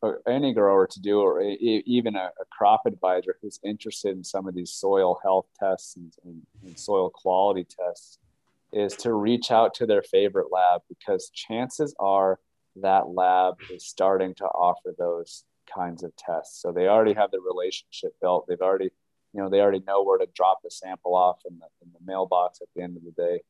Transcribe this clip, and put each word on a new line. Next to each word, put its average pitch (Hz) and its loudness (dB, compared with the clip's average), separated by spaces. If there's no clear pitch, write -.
uh, 107 0
any 135 0
grower 98 4
to - -10
do, 101 2
or 95 2
e-, 101 -4
e-, 110 0
even 117 0
a, 92 -6
a 92 -8
crop 107 4
advisor 92 -2
who's 104 -14
interested 104 -6
in 90 -14
some 95 -8
of 92 -10
these 90 -8
soil 95 2
health 95 2
tests - -4
and, 85 -20
and, 85 -20
and 87 -20
soil 95 0
quality 95 0
tests, - -10
is 104 -2
to 120 -4
reach 113 0
out 113 6
to - -4
their 104 2
favorite 95 0
lab, 90 2
because 92 -6
chances 127 -6
are 95 2
that 95 2
lab 92 2
is 90 -16
starting 95 0
to 98 -12
offer 87 0
those 85 -6
kinds 87 -8
of 85 -10
tests. - -8
So 87 -6
they 87 2
already 110 4
have 104 0
the 95 -4
relationship 92 -8
built. 90 0
They've 90 -4
already, 95 0
you 101 -8
know, 98 -4
they 98 2
already 98 2
know 98 2
where 98 4
to 92 0
drop 92 2
the 87 -14
sample 92 -6
off 90 2
in 87 -20
the, 82 -20
in 87 -20
the 87 -20
mailbox 92 -2
at - -20
the 87 -10
end 90 -12
of 82 -18
the 85 -20
day. 87 -4